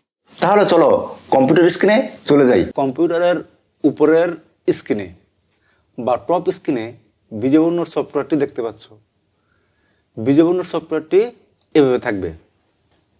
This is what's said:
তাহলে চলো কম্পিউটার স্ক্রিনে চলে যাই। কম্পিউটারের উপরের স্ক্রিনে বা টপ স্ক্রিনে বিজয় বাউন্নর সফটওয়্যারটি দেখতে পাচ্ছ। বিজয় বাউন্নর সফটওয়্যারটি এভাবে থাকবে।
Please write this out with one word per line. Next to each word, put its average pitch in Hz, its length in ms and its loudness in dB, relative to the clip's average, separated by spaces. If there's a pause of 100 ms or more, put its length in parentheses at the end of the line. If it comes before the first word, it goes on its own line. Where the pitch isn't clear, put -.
(380)
তাহলে 202 260 2 (100)
চলো 160 160 4 (440)
কম্পিউটার 139 320 4 (100)
স্ক্রিনে 208 220 2 (320)
চলে 143 200 4
যাই। 104 120 4 (180)
কম্পিউটারের 165 580 -2 (520)
উপরের 160 400 2 (500)
স্ক্রিনে 101 300 -8 (960)
বা 123 80 -2 (140)
টপ 175 180 -2 (120)
স্ক্রিনে 120 280 -6 (560)
বিজয় 135 220 2
বাউন্নর 170 320 -2
সফটওয়্যারটি 143 480 -4
দেখতে - 220 -8
পাচ্ছ। 104 180 -14 (1400)
বিজয় 143 200 4
বাউন্নর 180 280 -2
সফটওয়্যারটি 160 460 -2 (580)
এভাবে 131 280 2
থাকবে। 98 240 -6 (920)